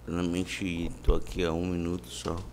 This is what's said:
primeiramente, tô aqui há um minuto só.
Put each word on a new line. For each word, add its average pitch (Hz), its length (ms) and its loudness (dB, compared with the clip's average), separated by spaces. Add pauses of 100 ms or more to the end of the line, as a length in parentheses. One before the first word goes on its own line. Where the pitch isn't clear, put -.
primeiramente, 87 840 0 (140)
tô - 100 6
aqui 85 300 2
há 85 80 2
um 87 160 2
minuto 87 400 0
só. 85 300 -2 (160)